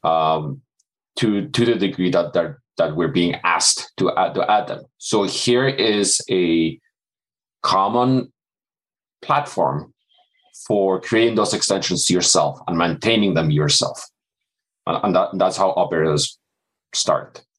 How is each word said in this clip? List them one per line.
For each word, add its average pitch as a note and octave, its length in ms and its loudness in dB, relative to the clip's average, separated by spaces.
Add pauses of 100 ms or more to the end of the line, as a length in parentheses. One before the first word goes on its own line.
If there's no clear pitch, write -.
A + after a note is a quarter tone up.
um, D#2 580 0 (560)
to, G2+ 320 0
to A#2+ 160 2
the A#2 100 2
degree F#2 360 0
that, F2 220 0
that, D#2+ 240 -2 (200)
that D2+ 180 0
we're E2+ 120 -2
being F2 360 0
asked - 540 -2
to F#2 180 0
add, F#2 200 0
to F#2+ 140 -2
add G#2 180 2
them. - 160 -10 (140)
So G#2 260 0
here A#2+ 440 0
is G#2 640 0
a E2 500 0 (800)
common B2 720 0 (880)
platform E2 720 -2 (760)
for F#2+ 320 2
creating E3 360 2
those G#2 180 0
extensions F#2 560 -2
yourself F2 580 2
and F2 100 -2
maintaining F#2+ 560 2
them D#2 180 0
yourself. D2 560 0 (800)
And, E2+ 160 -2
and F#2+ 120 2
that, F#2 220 2
that's F#2 200 0
how F#2+ 140 2
operators D#2+ 680 0 (560)
start. - 500 -4 (140)